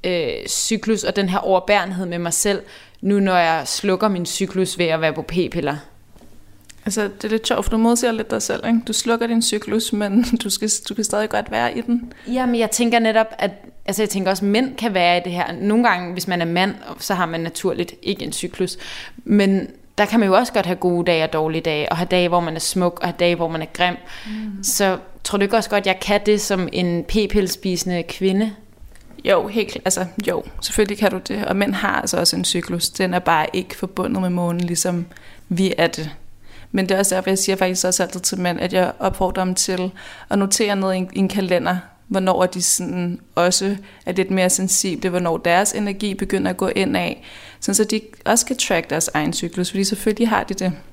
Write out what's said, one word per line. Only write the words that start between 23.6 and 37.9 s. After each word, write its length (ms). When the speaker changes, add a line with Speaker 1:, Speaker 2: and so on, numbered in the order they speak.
Speaker 1:
er 120
grim. 220
Mm. 380
Så 340
tror 140
du 60
ikke 140
også 120
godt, 160
jeg 140
kan 260
det 160
som 320
en 300
p-pillespisende 1000
kvinde? 480
Speaker 2:
Jo, 240
helt 240
kl-, 140
altså, 200
jo, 160
selvfølgelig 360
kan 140
du 160
det. 180
Og 100
mænd 180
har 280
altså 160
også 180
en 100
cyklus. 440
Den 240
er 60
bare 340
ikke 220
forbundet 460
med 80
månen, 320
ligesom 440
vi 280
er 100
det. 220
Men 180
det 60
er 40
også 160
derfor, 140
jeg 80
siger 180
faktisk 300
også 180